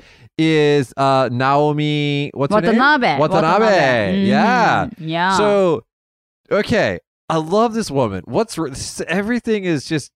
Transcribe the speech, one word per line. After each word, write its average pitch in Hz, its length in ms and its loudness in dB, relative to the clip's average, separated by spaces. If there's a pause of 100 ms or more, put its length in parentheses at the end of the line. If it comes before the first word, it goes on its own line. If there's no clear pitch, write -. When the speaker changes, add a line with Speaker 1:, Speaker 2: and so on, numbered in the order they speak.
(360)
Speaker 1:
is, 151 600 2
uh, 135 340 2
Naomi, 147 1040 0
what's 139 200 -2
her 214 60 4
name? 226 160 2
Speaker 2:
Watanabe. 247 440 2
Speaker 1:
Watanabe. 165 440 2
Speaker 2:
Watanabe. 123 640 2
Speaker 1:
Yeah. 208 600 2
Speaker 2:
Mm, - 120 -14
yeah. 170 400 -2
Speaker 1:
So, 190 460 2 (680)
okay. 175 480 0 (300)
I 165 100 -2
love 202 360 0
this 220 160 -4
woman. 110 360 -2
What's 196 320 -4
r-, 160 100 -4
s-, - 400 -12
everything 208 560 -4
is 160 220 -2
just, 151 300 -6